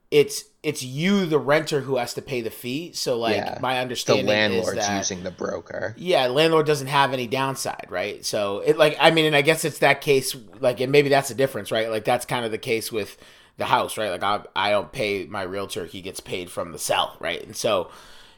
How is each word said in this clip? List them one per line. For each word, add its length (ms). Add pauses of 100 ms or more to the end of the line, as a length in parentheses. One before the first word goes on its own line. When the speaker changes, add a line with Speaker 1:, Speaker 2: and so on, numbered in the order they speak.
(120)
Speaker 1:
it's, 340 (180)
it's 200
you, 420
the 140
renter, 420
who 160
has 160
to 80
pay 200
the 100
fee. 420
So, 240
like, 200
Speaker 2:
Yeah. 240
Speaker 1:
my 180
understanding 480
Speaker 2:
The 40
landlord's 380 (100)
Speaker 1:
is 80
that 100
Speaker 2:
using 260
the 80
broker. 680
Speaker 1:
Yeah, 300
landlord 400
doesn't 200
have 240
any 160
downside, 600
right? 360
So, 340
it, 180
like, 220
I 120
mean, 140
and 100
I 60
guess 240
it's 140
that 220
case, 340 (240)
like, 200
and 120
maybe 180
that's 200
the 60
difference, 360
right? 180
Like, 160
that's 200
kind 200
of 60
the 80
case 320
with 260 (400)
the 80
house, 320
right? 120
Like, 140
I, 180 (140)
I 160
don't 200
pay 340
my 180
realtor; 420
he 160
gets 180
paid 320
from 200
the 80
sell, 400
right? 240
And 120
so, 340 (480)